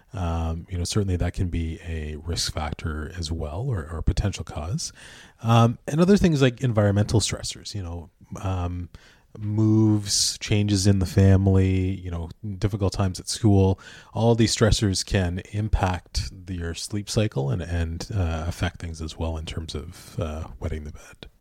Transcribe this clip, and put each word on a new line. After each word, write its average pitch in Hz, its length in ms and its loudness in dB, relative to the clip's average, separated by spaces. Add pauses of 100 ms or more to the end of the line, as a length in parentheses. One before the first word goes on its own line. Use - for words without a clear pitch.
(140)
um, 82 560 -4
you 90 80 -6
know, 87 60 -2
certainly 98 320 0
that 87 180 -2
can 92 140 -2
be 82 400 -4
a 76 300 -6
risk 80 360 -6
factor 78 640 -6
as 85 140 -6
well, 80 300 -6
or, 104 300 -4
or 80 80 -6
a - 40 -6
potential - 400 0
cause. 90 480 -8 (500)
Um, 117 460 4
and 151 140 2
other 190 160 6
things 165 240 4
like 123 200 2
environmental 104 600 4
stressors, - 520 -6
you 101 80 -8
know, 85 280 -10 (320)
um, 90 480 -4 (480)
moves, 107 1000 2
changes 104 480 2
in 98 120 6
the 92 60 2
family, 95 880 6
you 90 180 -8
know, 85 200 -8 (280)
difficult 98 360 0
times 95 260 -2
at - 80 -16
school, 98 520 4 (340)
all 117 220 4
these 110 200 2
stressors 101 500 2
can 90 340 0 (120)
impact 101 800 -2 (160)
the, 95 100 -8
your 85 180 -6
sleep - 360 -8
cycle 135 420 -2
and, 95 100 -4
and, 82 520 -4
uh, 82 340 -2
affect - 320 -4
things 80 220 -10
as 78 160 -10
well 80 200 -4
in 80 80 -10
terms 80 300 -10
of, 76 440 -14
uh, 80 260 -6 (140)
wetting 78 260 -8
the 76 80 -14
bed. - 340 -20 (140)